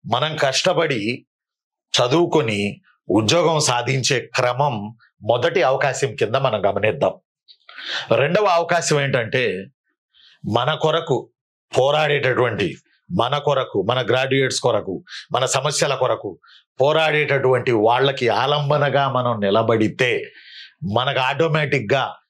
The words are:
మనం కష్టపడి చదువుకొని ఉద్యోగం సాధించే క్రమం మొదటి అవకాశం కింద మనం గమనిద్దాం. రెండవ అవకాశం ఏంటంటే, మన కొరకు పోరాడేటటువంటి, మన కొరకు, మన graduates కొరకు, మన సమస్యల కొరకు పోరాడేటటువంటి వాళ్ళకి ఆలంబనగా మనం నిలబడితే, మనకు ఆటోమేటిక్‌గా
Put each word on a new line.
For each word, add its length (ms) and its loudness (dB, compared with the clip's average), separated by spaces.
మనం 320 -2
కష్టపడి 800 -2
చదువుకొని 840 0
ఉద్యోగం 500 2
సాధించే 600 0
క్రమం 640 -2
మొదటి 400 0
అవకాశం 540 0
కింద 200 -2
మనం 340 0
గమనిద్దాం. 440 0
రెండవ 240 2
అవకాశం 560 0
ఏంటంటే, 640 -2
మన 160 0
కొరకు 560 -2
పోరాడేటటువంటి, 960 0
మన 180 0
కొరకు, 520 -2
మన 200 0
graduates 500 0
కొరకు, 440 -2
మన 100 2
సమస్యల 500 0
కొరకు 440 -4
పోరాడేటటువంటి 880 2
వాళ్ళకి 560 2
ఆలంబనగా 840 0
మనం 360 -2
నిలబడితే, 840 0
మనకు 240 0
ఆటోమేటిక్‌గా 960 0